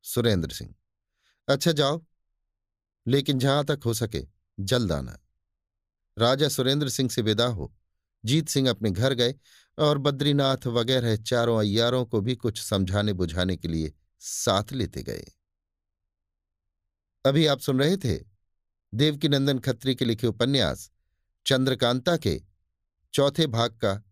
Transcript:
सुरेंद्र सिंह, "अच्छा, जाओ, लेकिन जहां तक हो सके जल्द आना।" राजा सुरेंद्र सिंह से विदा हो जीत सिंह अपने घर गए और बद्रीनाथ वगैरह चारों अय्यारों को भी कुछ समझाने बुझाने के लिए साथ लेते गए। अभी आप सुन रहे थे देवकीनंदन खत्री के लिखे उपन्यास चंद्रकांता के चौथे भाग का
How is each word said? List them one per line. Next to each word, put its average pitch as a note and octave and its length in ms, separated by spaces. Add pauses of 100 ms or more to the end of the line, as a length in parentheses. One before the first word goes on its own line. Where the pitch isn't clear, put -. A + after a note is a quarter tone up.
सुरेंद्र G#2 460
सिंह, - 260 (720)
"अच्छा, C#3 240
जाओ, D3 340 (1000)
लेकिन C#3 320
जहां C#3 240
तक C#3+ 220
हो A#2 80
सके F#2 340 (320)
जल्द G2+ 320
आना।" C2+ 280 (1000)
राजा C3+ 300
सुरेंद्र C3+ 400
सिंह B2+ 200
से - 120
विदा G#2+ 240
हो G2 300 (500)
जीत D#3 240
सिंह C3 200
अपने A2 220
घर A#2+ 220
गए B2 220 (420)
और D3 200
बद्रीनाथ C#3 680
वगैरह A#2+ 480
चारों A#2 440
अय्यारों A#2 460
को A2 160
भी A#2+ 140
कुछ - 260
समझाने G2+ 520
बुझाने F2+ 440
के - 100
लिए D#2+ 260 (260)
साथ - 520
लेते A2+ 320
गए। - 280 (1900)
अभी C#3+ 200
आप C#3 140
सुन C3 200
रहे D#3+ 180
थे A2 280 (680)
देवकीनंदन C#3+ 680
खत्री C3 360
के C3 100
लिखे A#2 220
उपन्यास A2+ 640 (540)
चंद्रकांता C3 720
के F2 240 (720)
चौथे C#3+ 340
भाग A#2 240
का G#2 400